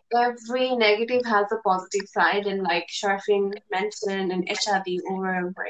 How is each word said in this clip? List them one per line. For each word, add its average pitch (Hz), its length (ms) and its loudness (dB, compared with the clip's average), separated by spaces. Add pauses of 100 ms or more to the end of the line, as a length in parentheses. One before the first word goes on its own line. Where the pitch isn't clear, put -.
(160)
every 240 600 0
negative 233 500 2
has 208 260 2
a 220 60 -2
positive 190 500 -2
side. 196 400 2
And 196 160 -2
like 175 240 0
Sharfin 196 640 0 (180)
mentioned 196 600 -2
and 180 160 -2
Eshadi 196 520 -2 (100)
over 190 240 -2
and 180 140 -2
over 185 220 -8